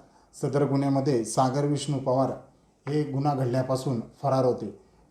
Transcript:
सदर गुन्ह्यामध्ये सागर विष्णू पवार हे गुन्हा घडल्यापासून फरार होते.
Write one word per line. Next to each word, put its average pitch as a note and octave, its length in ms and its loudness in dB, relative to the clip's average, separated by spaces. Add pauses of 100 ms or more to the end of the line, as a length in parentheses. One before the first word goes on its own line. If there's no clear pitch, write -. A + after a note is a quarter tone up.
(420)
सदर C#3 260 0
गुन्ह्यामध्ये C#3 560 2
सागर C3 400 0
विष्णू D3 340 0
पवार C3 320 2 (580)
हे D3+ 140 0
गुन्हा C#3 320 0
घडल्यापासून C3 680 0 (220)
फरार C3+ 220 2
होते. A2+ 340 -2 (320)